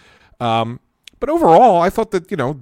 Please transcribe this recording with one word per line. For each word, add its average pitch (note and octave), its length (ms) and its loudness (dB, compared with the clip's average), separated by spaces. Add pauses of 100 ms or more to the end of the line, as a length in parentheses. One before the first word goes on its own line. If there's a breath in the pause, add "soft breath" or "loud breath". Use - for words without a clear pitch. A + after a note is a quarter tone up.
(400 soft breath)
Um, A2+ 400 -6 (400)
but B3 100 -6
overall, G#3+ 520 4
I F3 80 0
thought A3 220 -6
that, F3+ 200 -8
you G3+ 60 -8
know, C#3 240 -6